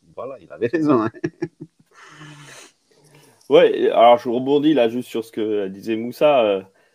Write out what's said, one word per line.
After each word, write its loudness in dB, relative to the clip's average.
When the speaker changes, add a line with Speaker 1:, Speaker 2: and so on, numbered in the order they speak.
Speaker 1:
voilà, -14
il -20
avait -6
raison, 0
hein. » -4
Speaker 2:
Ouais, 4
alors 6
je -10
rebondis 0
là 2
juste -8
sur -8
ce -20
que -4
disait -8
Moussa, 0
euh, 0